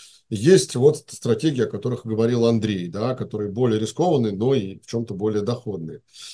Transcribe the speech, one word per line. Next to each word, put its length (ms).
Есть 460
вот 320
стратегии, 560
о 20
которых 400
говорил 400
Андрей, 420
да, 280
которые 340
более 300
рискованные, 520
но 220
и 240
в 80
чём-то 280
более 280
доходные. 600